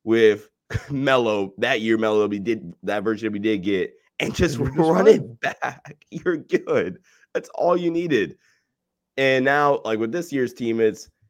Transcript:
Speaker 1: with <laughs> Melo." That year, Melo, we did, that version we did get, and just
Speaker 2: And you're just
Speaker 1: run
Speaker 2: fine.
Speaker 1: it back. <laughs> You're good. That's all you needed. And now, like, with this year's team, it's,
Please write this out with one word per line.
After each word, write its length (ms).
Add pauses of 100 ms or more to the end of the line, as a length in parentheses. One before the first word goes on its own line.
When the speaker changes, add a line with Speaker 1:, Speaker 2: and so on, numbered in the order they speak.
Speaker 1:
with 460 (200)
<laughs> 220
Melo." 640
That 240
year, 160
Melo, 300
we 120
did, 340 (100)
that 200
version 280
we 80
did 240
get, 300 (260)
and 160
just 220
Speaker 2:
And 80
you're 100
just 140
Speaker 1:
run 160
Speaker 2:
fine. 100
Speaker 1:
it 240
back. 640
<laughs> 80
You're 260
good. 600 (340)
That's 220
all 220
you 140
needed. 460 (800)
And 280
now, 400
like, 140
with 120
this 220
year's 200
team, 260
it's, 300 (200)